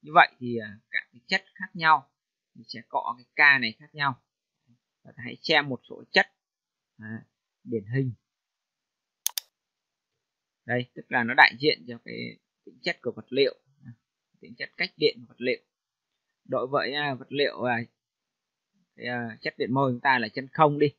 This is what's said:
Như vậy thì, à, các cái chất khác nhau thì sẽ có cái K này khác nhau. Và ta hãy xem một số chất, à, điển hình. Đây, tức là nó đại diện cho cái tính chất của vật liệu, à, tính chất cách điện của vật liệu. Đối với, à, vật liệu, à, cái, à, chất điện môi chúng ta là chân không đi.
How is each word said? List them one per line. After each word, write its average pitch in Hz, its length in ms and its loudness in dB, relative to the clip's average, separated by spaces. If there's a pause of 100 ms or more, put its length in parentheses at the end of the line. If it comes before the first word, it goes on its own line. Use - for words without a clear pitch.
Như 147 120 -18
vậy 165 260 6
thì, 120 180 -6
à, 107 220 -12 (100)
các - 220 -8
cái 233 160 -20
chất 190 160 -2 (120)
khác - 200 -16
nhau 160 340 2 (460)
thì 113 120 -20
sẽ 117 220 -16
có 123 280 -4
cái 123 80 -20 (100)
K 143 260 6
này 113 180 -4
khác 151 160 -20
nhau. 139 260 -4 (840)
Và - 80 -20
ta 117 140 -16
hãy 123 160 -12
xem 147 280 2
một 127 200 -8
số - 220 -18
chất, - 160 4 (680)
à, 110 280 -14 (380)
điển 117 220 -6
hình. 127 280 -2 (2500)
Đây, 123 280 -4
tức - 180 -14
là 127 120 0
nó 117 100 -2
đại 143 260 8
diện 139 280 0
cho 117 180 -14
cái 117 340 -12 (260)
tính - 160 -20
chất - 200 -6
của 120 140 -6
vật - 140 -16
liệu, 131 260 0 (300)
à, 123 60 -18 (480)
tính - 180 -20
chất 139 200 -12
cách 180 200 -6
điện 151 220 2
của 123 80 -20
vật - 140 -16
liệu. 123 200 -2 (840)
Đối 127 220 -4
với, 131 260 -2
à, 147 200 -2
vật 123 180 -12
liệu, 139 320 -2
à, 120 140 0 (1160)
cái, 117 100 -16
à, 120 360 -8
chất 156 160 -8
điện 127 160 -2
môi 135 180 2
chúng 123 80 -4
ta 131 200 2
là 113 100 -2
chân 135 180 -10
không 147 320 4
đi. 151 80 6 (120)